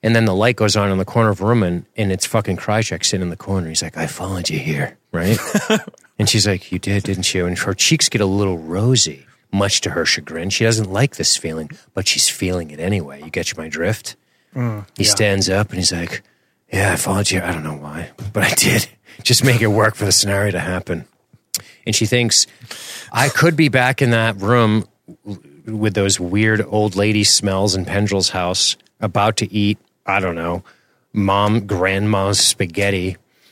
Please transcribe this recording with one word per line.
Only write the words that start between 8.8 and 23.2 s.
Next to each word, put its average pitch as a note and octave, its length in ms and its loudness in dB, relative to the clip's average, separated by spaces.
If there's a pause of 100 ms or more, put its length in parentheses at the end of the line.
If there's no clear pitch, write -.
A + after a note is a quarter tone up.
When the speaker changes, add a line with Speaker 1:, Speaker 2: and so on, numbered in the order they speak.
Speaker 1:
much G2 300 0
to F#2+ 100 -2
her D#2+ 140 0
chagrin. E2 460 -4
She - 120 0
doesn't A2 280 2
like A#2 240 0
this - 200 0
feeling, D#2+ 340 -8 (260)
but F#2+ 120 -4
she's - 220 2
feeling F2+ 420 -4
it D2 80 -18
anyway. E2 440 -4
You D#2+ 80 -16
get - 260 -4
my D#2+ 120 -10
drift? E2 460 -4 (400)
Speaker 2:
Mm, A2+ 300 -4 (100)
Speaker 1:
He G#2 80 -2
Speaker 2:
yeah. - 60 4
Speaker 1:
stands G2 400 2
up G2+ 200 2
and F#2 100 -8
he's F2+ 120 2
like, E2+ 300 -6 (500)
"Yeah, F#2+ 220 0
I - 20 0
followed F#2+ 360 -2
you. F2+ 100 -2
I F2 100 -4
don't D#2+ 120 -6
know D2+ 120 -8
why, D2 360 -12 (220)
but G2+ 100 0
I - 100 2
did. - 340 2 (360)
Just - 200 2
make B2 180 4
it A2+ 60 4
work G#2+ 280 4
for G#2+ 100 -2
the F#2+ 60 2
scenario G2+ 400 2
to F2+ 80 -2
happen." F2 460 -6 (840)
And A2 80 -2
she A2 100 2
thinks, A#2+ 400 2 (680)
"I C#3 180 2